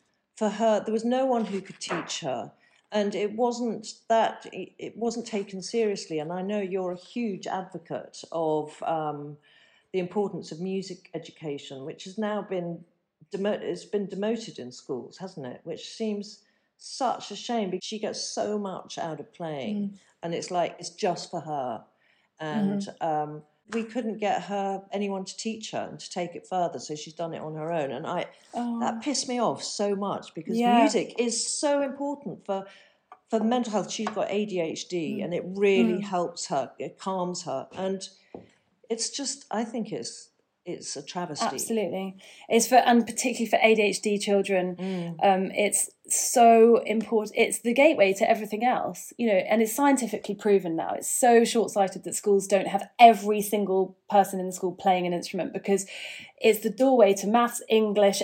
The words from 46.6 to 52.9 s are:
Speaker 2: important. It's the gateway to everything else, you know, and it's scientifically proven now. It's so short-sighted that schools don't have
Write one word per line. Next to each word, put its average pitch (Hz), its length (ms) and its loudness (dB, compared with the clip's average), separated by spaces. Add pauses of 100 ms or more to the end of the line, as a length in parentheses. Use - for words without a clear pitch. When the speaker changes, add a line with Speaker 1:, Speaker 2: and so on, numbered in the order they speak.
Speaker 2:
important. 214 520 -2
It's - 260 2
the 233 120 0
gateway 269 400 6
to - 160 2
everything 214 340 -2
else, 214 540 -2
you 240 80 0
know, 208 120 4
and 220 260 4
it's 220 100 0
scientifically 262 600 2
proven 190 400 4
now. - 180 -4
It's - 160 -6
so 233 360 8
short-sighted 196 580 0
that - 120 -6
schools 196 320 2
don't 190 200 2
have 196 220 -2 (100)